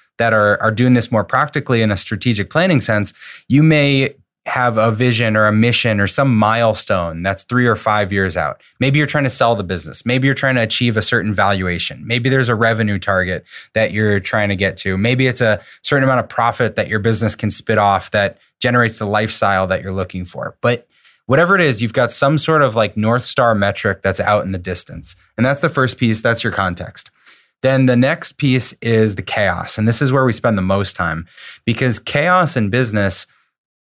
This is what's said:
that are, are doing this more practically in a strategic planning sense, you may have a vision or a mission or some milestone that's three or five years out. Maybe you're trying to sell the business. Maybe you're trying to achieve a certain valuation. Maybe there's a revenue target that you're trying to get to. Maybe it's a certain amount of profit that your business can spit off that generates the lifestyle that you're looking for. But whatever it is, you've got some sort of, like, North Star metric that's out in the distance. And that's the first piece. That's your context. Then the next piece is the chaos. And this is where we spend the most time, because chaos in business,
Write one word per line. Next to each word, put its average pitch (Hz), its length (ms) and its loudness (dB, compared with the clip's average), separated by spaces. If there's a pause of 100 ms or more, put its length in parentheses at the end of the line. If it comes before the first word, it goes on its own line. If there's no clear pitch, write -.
(180)
that 117 160 2
are, 104 260 2
are 110 100 2
doing 123 220 2
this 120 180 2
more 107 140 0
practically 131 560 -2
in 110 100 2
a 101 60 0
strategic 104 540 -2
planning 165 320 2
sense, 104 320 -2 (340)
you 143 140 4
may 143 520 2 (320)
have 123 320 0
a 110 120 2
vision 113 460 0
or 107 100 4
a 107 60 4
mission 110 480 2
or 101 60 2
some 135 300 2
milestone 104 880 0
that's 95 220 -4
three 123 220 0
or 113 100 2
five 104 360 -2
years 95 240 0
out. 78 260 -4 (180)
Maybe 139 180 2
you're 147 80 2
trying 143 180 -2
to 127 60 -2
sell 117 240 0
the 104 80 0
business. 85 420 -6
Maybe 127 220 0
you're 139 80 2
trying 131 220 0
to 120 60 2
achieve 113 340 0
a 107 60 2
certain 107 300 0
valuation. 95 760 -2
Maybe 123 220 -2
there's 127 200 2
a 120 60 0
revenue 107 440 0
target 92 460 -2 (300)
that 110 180 0
you're 104 260 0
trying 104 300 -2
to 101 80 -2
get 92 220 -2
to. 95 200 -4
Maybe 127 280 0
it's 123 160 0
a 110 180 2 (220)
certain 139 220 0
amount 131 160 2
of - 80 -8
profit 117 480 -2
that 104 120 -2
your 107 100 -4
business 104 360 0
can 107 160 -4
spit - 280 0
off 101 320 2
that 101 280 -2 (220)
generates 120 380 0
the 107 80 -4
lifestyle 101 600 0
that 92 140 -2
you're 95 100 -8
looking 92 320 -6
for. - 380 -12
But 120 240 -2 (400)
whatever 170 280 4
it 190 60 2
is, 131 200 0
you've 113 120 -4
got 120 180 0
some 143 280 2
sort 156 240 2
of, 120 120 0
like, 110 220 0
North 110 280 0
Star 117 300 2
metric 101 480 -2
that's 95 180 -2
out 104 240 0
in 95 80 -6
the 92 60 -6
distance. 87 560 -8 (220)
And 117 100 2
that's 139 140 -2
the 165 80 0
first 127 280 0
piece. 113 260 0
That's 117 200 0
your 110 100 -2
context. 90 580 -6 (520)
Then 131 240 4
the 127 80 4
next 135 380 0
piece 127 480 0
is 110 340 2
the 98 80 -10
chaos. 92 560 -2
And 110 80 0
this 117 160 0
is 131 100 0
where 135 120 2
we 123 80 2
spend 110 260 0
the 92 40 -2
most 95 340 -2
time, 85 300 -6 (400)
because 117 340 0
chaos 170 560 0
in 110 120 0
business, 107 600 -2 (520)